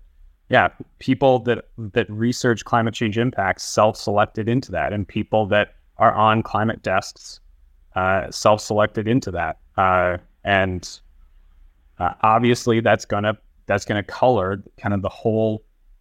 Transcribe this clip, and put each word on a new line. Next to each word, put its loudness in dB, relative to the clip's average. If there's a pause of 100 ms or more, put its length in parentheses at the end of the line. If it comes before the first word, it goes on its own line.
(500)
yeah, 4 (320)
people 2
that, -4
that -4
research 0
climate 0
change -2
impacts -2
self-selected 0
into -2
that, -2
and -4
people -2
that 0 (220)
are 4
on 2
climate -4
desks, -6 (560)
uh, -2
self-selected 0
into 0
that. -6 (200)
Uh, 2 (260)
and, -2 (1000)
uh, -2
obviously 2
that's 2
gonna, -2 (280)
that's -2
gonna -2
color 0 (160)
kind -4
of -2
the -4
whole, -2 (380)